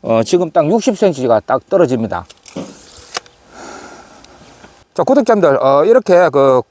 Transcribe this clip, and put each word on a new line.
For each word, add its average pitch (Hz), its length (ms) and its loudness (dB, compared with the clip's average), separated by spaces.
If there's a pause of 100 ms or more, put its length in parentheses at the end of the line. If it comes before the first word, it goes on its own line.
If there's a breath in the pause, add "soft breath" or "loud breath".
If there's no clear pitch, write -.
어, 113 240 0
지금 - 260 -2
딱 156 140 0
육십 208 320 -2
센티미터가 127 480 0
딱 - 240 -6
떨어집니다. 120 560 -2 (2750 loud breath)
자, 175 100 -4
구독자님들, 214 600 2
어, 139 220 2
이렇게 190 440 2
그 135 420 2